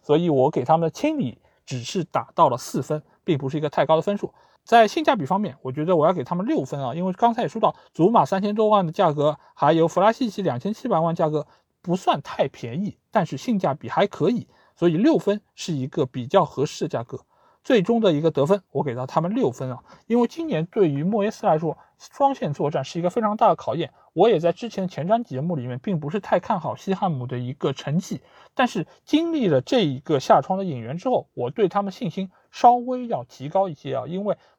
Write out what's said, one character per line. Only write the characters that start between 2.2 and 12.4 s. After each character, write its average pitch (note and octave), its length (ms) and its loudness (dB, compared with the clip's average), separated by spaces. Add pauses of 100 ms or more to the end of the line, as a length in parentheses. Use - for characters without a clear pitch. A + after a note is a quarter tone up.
到 D#3+ 120 6
了 A#2+ 80 0
四 - 240 -6
分， D3+ 220 -4 (220)
并 D#3 120 0
不 C3+ 120 -4
是 D3 80 -4
一 D3 40 -4
个 D3+ 80 -2
太 D#3 160 0
高 D#3+ 120 4
的 D#3+ 60 2
分 G3+ 140 -2
数。 - 160 -8 (300)
在 A3+ 240 6
性 D#4+ 160 -4
价 D4+ 140 2
比 D#3 80 -4
方 F#3 160 0
面， F3+ 220 -6
我 B2+ 100 -6
觉 D3+ 140 -6
得 F3+ 100 2
我 D3+ 100 4
要 F#3 60 4
给 E3 100 -4
他 F3 120 -6
们 F#3 120 -4
六 C#4 160 0
分 C#3 220 -8
啊， B2 100 -6
因 F3 120 -4
为 F#3 80 -2
刚 A#3 180 2
才 A#3 100 -4
也 D#3 60 -2
说 A3+ 100 -10
到 G#3+ 160 2 (200)
祖 F3 160 4
马 D#3+ 160 4
三 F#3+ 160 -2
千 G#3 120 -2
多 G#3+ 140 2
万 G3+ 160 4
的 D#3+ 80 -2
价 F3+ 180 2
格， D3 280 0 (160)
还 D3 180 4
有 E3 160 4
弗 F3+ 140 0
拉 A3 100 6
西 A#3+ 160 -4
奇 G3 140 -8
两 B2+ 180 -2
千 G3+ 140 -4
七 - 120 -10
百 F3+ 140 0
万 E3+ 140 0
价 D#3+ 160 0
格 D3+ 160 -4 (340)
不 E3 160 -2
算 G3+ 240 0
太 - 260 -4